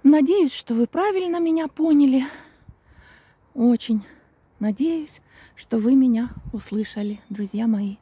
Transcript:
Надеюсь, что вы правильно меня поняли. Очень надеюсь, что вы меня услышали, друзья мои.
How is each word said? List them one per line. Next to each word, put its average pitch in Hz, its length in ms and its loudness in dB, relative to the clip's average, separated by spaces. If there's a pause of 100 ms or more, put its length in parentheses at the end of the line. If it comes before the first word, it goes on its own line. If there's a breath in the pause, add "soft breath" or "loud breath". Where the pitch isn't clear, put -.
Надеюсь, 302 440 4
что - 200 -8
вы 233 140 0
правильно 370 500 -2
меня 330 300 0
поняли. 285 560 2 (1300 loud breath)
Очень 233 520 0 (520 soft breath)
надеюсь, 302 640 -4 (340 soft breath)
что - 260 -6
вы 240 160 2
меня 247 340 2 (240)
услышали, 208 680 -8 (100)
друзья 208 380 -6
мои. 202 340 -2